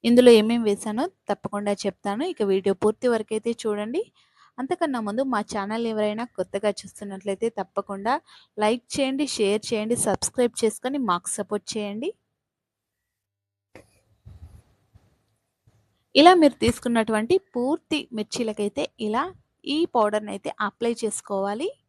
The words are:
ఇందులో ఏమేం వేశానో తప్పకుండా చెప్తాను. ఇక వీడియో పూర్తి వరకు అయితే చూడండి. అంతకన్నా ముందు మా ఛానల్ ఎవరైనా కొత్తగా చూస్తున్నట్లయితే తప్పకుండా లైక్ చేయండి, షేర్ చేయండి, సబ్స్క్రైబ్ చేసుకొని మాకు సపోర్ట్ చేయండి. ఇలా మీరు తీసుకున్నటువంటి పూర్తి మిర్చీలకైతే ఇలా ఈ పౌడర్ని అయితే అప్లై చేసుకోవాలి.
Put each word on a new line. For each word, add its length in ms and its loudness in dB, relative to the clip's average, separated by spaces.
ఇందులో 280 10
ఏమేం 300 6
వేశానో 400 -2
తప్పకుండా 500 -4
చెప్తాను. 500 -6
ఇక 180 -4
వీడియో 320 2
పూర్తి 340 -2
వరకు 260 -2
అయితే 200 -4
చూడండి. 460 -4
అంతకన్నా 420 -4
ముందు 240 -4
మా 200 -2
ఛానల్ 420 -4
ఎవరైనా 440 -2
కొత్తగా 420 -4
చూస్తున్నట్లయితే 800 -8
తప్పకుండా 640 -6
లైక్ 320 0
చేయండి, 360 -2
షేర్ 360 0
చేయండి, 360 -4
సబ్స్క్రైబ్ 580 -2
చేసుకొని 460 -2
మాకు 280 -2
సపోర్ట్ 380 -6
చేయండి. 420 -6
ఇలా 200 10
మీరు 220 6
తీసుకున్నటువంటి 800 0
పూర్తి 500 -2
మిర్చీలకైతే 720 -4
ఇలా 220 -2
ఈ 120 -4
పౌడర్ని 440 0
అయితే 200 -8
అప్లై 340 -4
చేసుకోవాలి. 760 -4